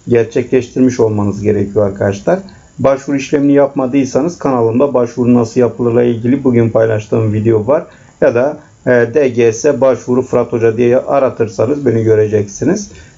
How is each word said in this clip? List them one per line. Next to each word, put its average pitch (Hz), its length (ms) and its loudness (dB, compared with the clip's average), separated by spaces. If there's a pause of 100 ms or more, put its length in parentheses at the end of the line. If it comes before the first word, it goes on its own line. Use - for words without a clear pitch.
gerçekleştirmiş 120 920 0
olmanız 104 420 0
gerekiyor 104 440 0
arkadaşlar. 101 540 -2 (400)
Başvuru 135 380 0
işlemini 143 360 0
yapmadıysanız 139 840 0
kanalımda 123 560 0
başvuru 123 400 0
nasıl 120 260 0
yapılırla 120 440 0
ilgili 120 400 0
bugün 117 260 2
paylaştığım 110 640 0
video 110 340 0
var. 160 180 0 (360)
Ya 135 140 2
da, 143 220 -2 (300)
e, - 20 2 (240)
D 143 160 2
G 117 240 2
S 127 280 0
başvuru 127 400 0
Fırat 123 320 -2
Hoca 113 240 0
diye 120 200 2
aratırsanız 131 880 -2
beni 113 180 0
göreceksiniz. 107 880 -2 (260)